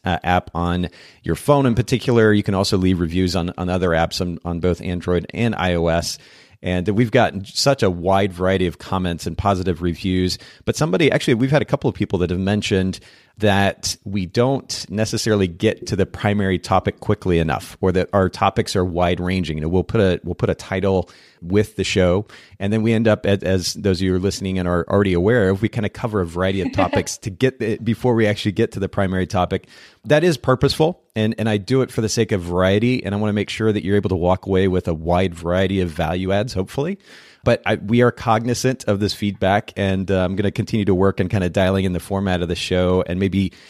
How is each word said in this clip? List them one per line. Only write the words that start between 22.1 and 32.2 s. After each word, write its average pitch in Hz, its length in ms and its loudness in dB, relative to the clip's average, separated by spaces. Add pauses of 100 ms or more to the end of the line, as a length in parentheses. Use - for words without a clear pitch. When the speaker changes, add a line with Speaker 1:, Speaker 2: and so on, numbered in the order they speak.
Speaker 1:
and 101 120 -2
then 110 100 0
we 113 120 2
end 110 160 4
up, 107 160 2
as, 98 180 2
as 92 300 0
those 95 260 0
of 95 40 -2
you 92 80 2
who 92 40 2
are 92 60 0
listening 95 360 -2
and 90 120 -2
are 87 180 0
already 101 240 2
aware 95 380 4
of, 95 120 0
we 110 60 0
kinda 104 220 -4
cover 107 320 -4
a 87 40 0
variety 92 360 -2
of 87 100 -4
topics - 460 -2
Speaker 2:
<laughs> - 20 -20
Speaker 1:
to - 100 -10
get 123 300 -2
the, 110 200 -2
before 117 360 0
we 113 100 4
actually 104 280 0
get 110 180 0
to - 80 -10
the 95 100 -2
primary 92 380 0
topic. 90 400 -2 (380)
That 151 180 4
is 170 140 2
purposeful, 147 640 0 (100)
and, 110 240 0
and 110 120 0
I 107 80 2
do 123 240 0
it - 100 -2
for - 80 -4
the 110 100 -2
sake 113 220 0